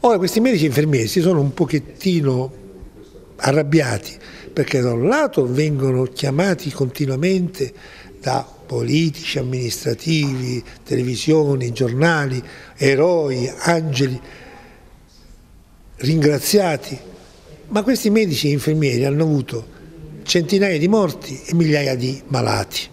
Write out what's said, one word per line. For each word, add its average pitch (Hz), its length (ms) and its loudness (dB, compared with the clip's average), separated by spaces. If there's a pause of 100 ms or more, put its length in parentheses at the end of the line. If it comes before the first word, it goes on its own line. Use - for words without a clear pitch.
Ora, 240 140 6
questi 185 220 0
medici 220 240 4
e 156 60 2
infermieri 139 380 2
si 175 140 0
sono 165 200 4
un 135 120 0
pochettino 139 960 -2 (840)
arrabbiati 139 800 0 (340)
perché 139 300 0
da 123 120 0
un 117 140 0
lato 247 380 2
vengono 131 600 0
chiamati 143 640 -2
continuamente 156 1000 -2 (480)
da 127 240 -2 (220)
politici, 143 720 -2
amministrativi, 127 1300 -4 (200)
televisioni, 127 880 0
giornali, 131 680 0 (360)
eroi, 139 720 2 (120)
angeli, 139 600 0 (1800)
ringraziati, 147 1000 0 (680)
ma 208 160 -2
questi 220 260 2
medici 196 380 2
e 143 60 2
infermieri 143 520 0
hanno 143 160 2
avuto 139 460 -2 (560)
centinaia 185 560 2
di 165 80 2
morti 185 580 0
e - 80 -4
migliaia 151 400 2
di 127 320 -4
malati 107 680 -2